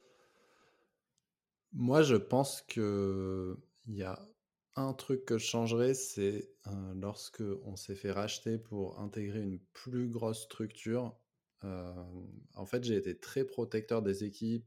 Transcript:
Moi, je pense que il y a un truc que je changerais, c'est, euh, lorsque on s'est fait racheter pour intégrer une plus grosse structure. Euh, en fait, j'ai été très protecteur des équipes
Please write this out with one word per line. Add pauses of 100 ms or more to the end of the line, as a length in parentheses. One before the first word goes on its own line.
(1700)
Moi,
je
pense
que (280)
il
y
a (560)
un
truc
que
je
changerais,
c'est, (160)
euh,
lorsque (220)
on
s'est
fait
racheter
pour
intégrer
une (140)
plus
grosse
structure. (480)
Euh, (640)
en
fait,
j'ai
été
très
protecteur
des
équipes